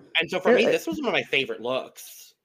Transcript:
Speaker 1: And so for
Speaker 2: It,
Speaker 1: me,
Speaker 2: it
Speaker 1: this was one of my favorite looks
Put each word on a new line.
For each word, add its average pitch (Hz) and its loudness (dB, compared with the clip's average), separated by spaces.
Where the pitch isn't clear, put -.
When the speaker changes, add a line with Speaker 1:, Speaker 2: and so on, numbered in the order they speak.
Speaker 1:
And 165 0
so 185 -2
for 214 4
Speaker 2:
It, 247 8
Speaker 1:
me, 220 4
Speaker 2:
it - 4
Speaker 1:
this - -2
was 330 -4
one 269 -4
of 190 0
my 143 2
favorite 113 -2
looks - -8